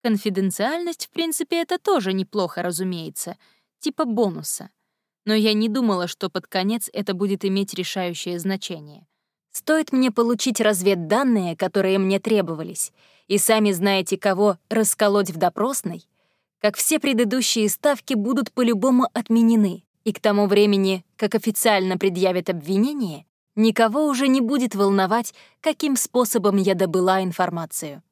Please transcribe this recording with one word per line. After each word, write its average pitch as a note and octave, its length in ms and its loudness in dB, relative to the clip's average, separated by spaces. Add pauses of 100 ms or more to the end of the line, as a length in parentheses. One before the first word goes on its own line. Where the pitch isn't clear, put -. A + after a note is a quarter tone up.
Конфиденциальность, A3 1040 -2
в - 20 -20
принципе, E4 520 -4
это F4+ 180 -4
тоже A3+ 340 0
неплохо, F#3 480 -4
разумеется, E3+ 720 -6 (440)
типа D4+ 260 -4
бонуса. G3 640 -4 (560)
Но G#3+ 80 0
я G#3+ 200 2
не A3 160 0
думала, G#3 380 0
что F#3 220 -8
под F3+ 160 -6
конец G3+ 480 -4
это G3+ 220 -4
будет G3 300 -2
иметь G3 280 -2
решающее F3 640 -6
значение. E3+ 680 -8 (440)
Стоит D#4 400 -2
мне C4 200 2
получить A#3 500 0
разведданные, G3 960 2
которые F#3+ 420 0
мне F#3+ 200 0
требовались, E3+ 720 -2 (340)
и G3+ 100 2
сами G#3+ 340 4
знаете F#3+ 460 0
кого G3 400 2 (120)
расколоть G#3 600 2
в E3 60 -10
допросной, G3 720 -2 (520)
как G#3 180 0
все D#4 220 0
предыдущие A#3 680 0
ставки - 440 -2
будут A#3 380 -2
по-любому B3 640 2
отменены, A3+ 680 2 (200)
и G#3 100 -2
к - 60 -10
тому G#3 280 2
времени, G3 580 2 (100)
как G#3 200 -2
официально G3+ 640 0
предъявят F3+ 520 0
обвинение, F#3+ 760 -2 (300)
никого A3+ 500 2
уже C#4 220 0
не C4 140 2
будет A#3+ 340 -2
волновать, G3 580 2 (260)
каким D4 360 -2
способом G#3 640 0
я F#3+ 180 2
добыла F#3 480 2
информацию. E3 880 -6